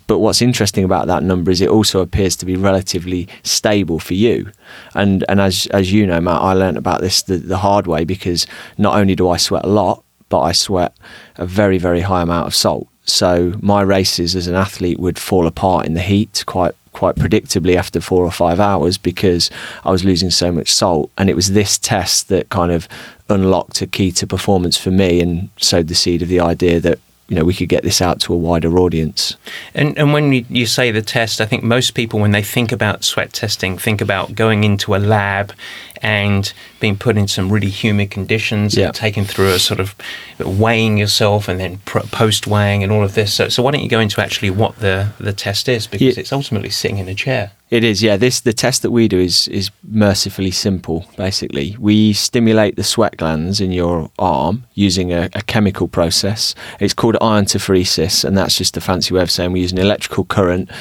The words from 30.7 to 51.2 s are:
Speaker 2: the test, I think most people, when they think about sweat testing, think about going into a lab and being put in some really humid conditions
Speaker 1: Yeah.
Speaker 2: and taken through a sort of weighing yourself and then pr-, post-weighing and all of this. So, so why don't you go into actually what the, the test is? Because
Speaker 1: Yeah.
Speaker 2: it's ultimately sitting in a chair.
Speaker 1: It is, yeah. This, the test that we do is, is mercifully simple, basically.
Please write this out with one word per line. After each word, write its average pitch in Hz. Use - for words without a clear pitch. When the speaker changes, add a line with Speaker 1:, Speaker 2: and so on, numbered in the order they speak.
Speaker 2:
the 110
test, 113
I -
think 110
most 120
people, 113
when 104
they 104
think 120
about 110
sweat -
testing, 92
think 104
about 101
going 110
into 101
a -
lab 101
and 101
being 104
put 107
in 98
some 95
really 101
humid 101
conditions 104
Speaker 1:
Yeah. 101
Speaker 2:
and -
taken 104
through 98
a 92
sort -
of 98
weighing 110
yourself 104
and 92
then 92
pr-, -
post-weighing 104
and 98
all 107
of 98
this. 107
So, -
so -
why 135
don't 143
you -
go 113
into 107
actually 95
what 98
the, 98
the 104
test -
is? 117
Because 123
Speaker 1:
Yeah. -
Speaker 2:
it's -
ultimately 120
sitting -
in 92
a 98
chair. 113
Speaker 1:
It 117
is, 107
yeah. 104
This, 123
the 113
test -
that -
we 117
do 98
is, 90
is 95
mercifully 98
simple, 87
basically. 95